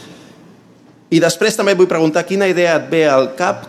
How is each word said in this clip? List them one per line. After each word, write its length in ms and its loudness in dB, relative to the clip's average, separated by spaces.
I 80 4
després 400 -2
també 160 0
et 80 2
vull 80 0
preguntar 320 0
quina 240 -2
idea 320 0
et 80 -12
ve 160 0
al 320 2
cap 340 -4